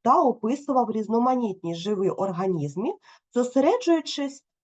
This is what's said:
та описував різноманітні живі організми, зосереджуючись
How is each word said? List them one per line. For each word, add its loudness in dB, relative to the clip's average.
та 4
описував 0
різноманітні 0
живі -2
організми, -2
зосереджуючись 0